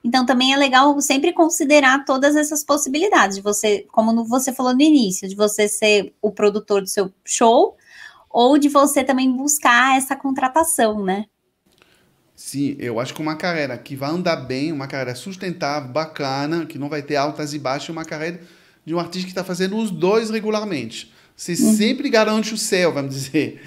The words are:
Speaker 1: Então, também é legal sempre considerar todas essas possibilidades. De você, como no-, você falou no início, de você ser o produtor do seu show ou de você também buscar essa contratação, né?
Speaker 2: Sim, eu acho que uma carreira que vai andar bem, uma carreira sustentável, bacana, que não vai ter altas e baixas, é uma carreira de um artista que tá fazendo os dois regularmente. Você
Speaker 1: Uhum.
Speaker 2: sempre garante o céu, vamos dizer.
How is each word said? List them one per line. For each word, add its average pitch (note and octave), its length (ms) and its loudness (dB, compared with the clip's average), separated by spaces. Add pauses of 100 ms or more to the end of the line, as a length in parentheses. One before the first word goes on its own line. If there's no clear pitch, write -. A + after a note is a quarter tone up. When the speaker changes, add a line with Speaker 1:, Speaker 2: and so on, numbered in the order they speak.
Speaker 1:
Então, B3 220 2
também C4 260 2
é C#4 60 2
legal C#4 420 4
sempre C#4+ 320 0
considerar C#4+ 720 4
todas C#4+ 320 2
essas D4+ 260 0
possibilidades. C#4+ 720 2
De G3 60 -12
você, G#3 480 0
como A3+ 220 2
no-, A#3 140 0
você B3+ 260 0
falou B3+ 220 0
no C4 80 4
início, A#3+ 440 4
de F#3+ 80 -8
você G#3 320 2
ser G#3 540 0
o G#3 100 0
produtor G#3 520 0
do F#3+ 60 -10
seu F#3+ 220 -2 (140)
show B3+ 520 2 (520)
ou B3+ 300 4
de C#4+ 100 4
você C#4 340 4
também C4 300 0
buscar C4 640 2
essa C4+ 180 -2
contratação, C4 880 0
né? G3 220 -2 (1120)
Speaker 2:
Sim, C#3 420 -6
eu A#2 200 -4
acho C3+ 160 -4
que - 60 -10
uma D#3 160 -4
carreira D3+ 400 -4
que - 180 -16
vai C3+ 160 -6
andar E3+ 260 -2
bem, C3 360 -4
uma C3+ 140 -8
carreira C3 280 -6
sustentável, E3 760 -8
bacana, D3+ 760 -4
que C#3 120 -14
não C#3+ 100 -8
vai D3 140 -6
ter C#3+ 140 -4
altas D3 360 -2
e D3+ 60 -8
baixas, C3+ 320 -6
é - 20 -10
uma D#3+ 120 -10
carreira E3 360 -8 (440)
de D#3 100 -6
um F3 40 -2
artista F#3 300 -6
que F#3 60 -16
tá F#3 100 -6
fazendo F#3 320 -4
os A3 140 -4
dois G3+ 400 0
regularmente. G#3 840 -6 (240)
Você - 160 -8
Speaker 1:
Uhum. A3 220 2
Speaker 2:
sempre B3+ 360 0
garante A3 420 2
o A3 60 -6
céu, F3+ 340 0
vamos C#3 220 -6
dizer. C3+ 520 -4